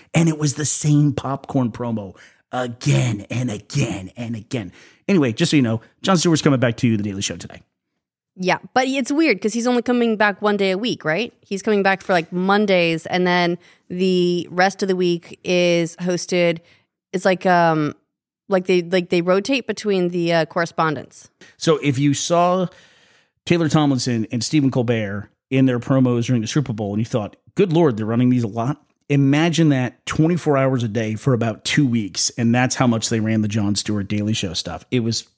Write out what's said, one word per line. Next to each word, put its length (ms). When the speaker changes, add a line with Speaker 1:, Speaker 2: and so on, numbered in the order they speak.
Speaker 1:
And 160
it 100
was 160
the 120
same 480
popcorn 580
promo 440
again 760
and 200
again 640
and 220
again. 360
Anyway, 240
just 200
so 40
you 60
know, 180
Jon 160
Stewart's 240
coming 180
back 160
to 220
The 40
Daily 200
Show 140
today. 260
Speaker 2:
Yeah, 220
but 120
it's 240
weird 300
'cause 140
he's 120
only 140
coming 380
back 240
one 160
day 140
a 60
week, 260
right? 360
He's 220
coming 200
back 200
for, 100
like, 180
Mondays, 760
and 200
then 300
the 600
rest 320
of 60
the 80
week 480
is 520
hosted, 640
it's 100
like, 220
um, 480
like 180
they, 160
like, 280
they 100
rotate 480
between 400
the, 240
uh, 120
correspondents. 840
Speaker 1:
So 260
if 180
you 140
saw 520
Taylor 220
Tomlinson 640
and 100
Stephen 300
Colbert 580
in 160
their 120
promos 480
during 160
the 60
Super 240
Bowl 200
and 80
you 40
thought, 320
"Good 180
Lord, 240
they're 100
running 240
these 120
a 60
lot," 340
imagine 600
that 360
twenty-four 520
hours 260
a 60
day 260
for 180
about 320
two 220
weeks, 440
and 220
that's 220
how 140
much 200
they 120
ran 220
the 60
Jon 280
Stewart 320
Daily 240
Show 220
stuff. 360
It 100
was, 380